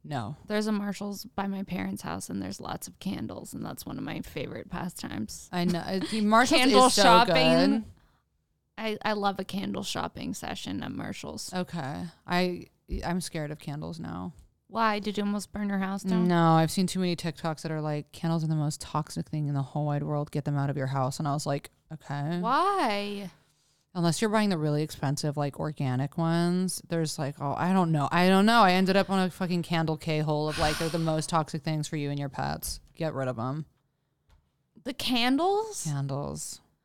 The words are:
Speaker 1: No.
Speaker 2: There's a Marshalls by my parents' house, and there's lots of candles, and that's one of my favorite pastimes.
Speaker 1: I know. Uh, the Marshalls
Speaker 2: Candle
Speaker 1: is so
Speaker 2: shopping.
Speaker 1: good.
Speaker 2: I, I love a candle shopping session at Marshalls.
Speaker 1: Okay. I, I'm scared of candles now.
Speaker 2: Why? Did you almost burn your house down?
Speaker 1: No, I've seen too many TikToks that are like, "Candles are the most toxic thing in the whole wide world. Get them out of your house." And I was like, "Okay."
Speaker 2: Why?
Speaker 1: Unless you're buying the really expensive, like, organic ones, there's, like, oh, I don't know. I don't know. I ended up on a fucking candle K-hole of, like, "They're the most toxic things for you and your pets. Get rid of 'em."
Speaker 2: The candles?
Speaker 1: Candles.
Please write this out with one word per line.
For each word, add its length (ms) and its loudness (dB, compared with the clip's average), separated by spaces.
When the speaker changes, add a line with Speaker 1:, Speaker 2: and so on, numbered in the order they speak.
Speaker 1:
No. 320 -6
Speaker 2:
There's 200 0
a 60 0
Marshalls 500 -6
by 240 -6
my 160 -4
parents' 380 -6
house, 280 -8
and 120 -6
there's 180 -8
lots 300 -10
of 100 -20
candles, 540 -8
and 120 -8
that's 200 -12
one 120 -10
of 60 -8
my 160 -8
favorite 500 -10
pastimes. 840 -8
Speaker 1:
I 100 0
know. 160 0
Uh, 200 -4
the 100 -2
Marshalls 400 6
Speaker 2:
Candle 260 8
Speaker 1:
is 60 6
so 100 4
Speaker 2:
shopping. 680 8
Speaker 1:
good. 120 2
Speaker 2:
I, 260 -4
I 100 0
love 260 0
a 60 -4
candle 380 -4
shopping 500 -6
session 500 -6
at 80 -8
Marshalls. 640 -8
Speaker 1:
Okay. 500 -6
I, 380 -2
I'm 160 -2
scared 300 -8
of 80 -10
candles 400 -8
now. 340 -8
Speaker 2:
Why? 320 0
Did 180 -4
you 60 -2
almost 300 -4
burn 160 -4
your 80 -2
house 240 -2
down? 260 2
Speaker 1:
No, 260 6
I've 180 4
seen 160 2
too 120 -2
many 160 0
TikToks 460 -6
that 100 -6
are 100 -2
like, 300 -4
"Candles 320 0
are 40 0
the 80 2
most 260 0
toxic 480 -4
thing 180 -2
in 60 -2
the 80 0
whole 240 -4
wide 160 0
world. 300 -4
Get 140 -4
them 120 0
out 140 0
of 60 -4
your 100 -2
house." 320 -2
And 80 -2
I 60 0
was 120 -4
like, 240 -4
"Okay." 460 -4
Speaker 2:
Why? 920 0
Speaker 1:
Unless 260 2
you're 120 2
buying 180 4
the 80 2
really 240 2
expensive, 560 -2
like, 220 -4
organic 580 -2
ones, 720 0
there's, 300 -2
like, 200 -4
oh, 160 -2
I 180 2
don't 180 4
know. 200 2
I 160 6
don't 200 6
know. 160 6
I 80 8
ended 260 4
up 140 2
on 80 2
a 100 2
fucking 320 -2
candle 360 0
K-hole 520 0
of, 80 -4
like, 220 2
"They're 100 0
the 80 -2
most 320 0
toxic 320 0
things 260 -2
for 100 -6
you 120 -2
and 80 -2
your 120 -4
pets. 500 -4
Get 180 -4
rid 140 -2
of 100 -4
'em." 280 -4
Speaker 2:
The 120 -6
candles? 880 2
Speaker 1:
Candles. 760 -4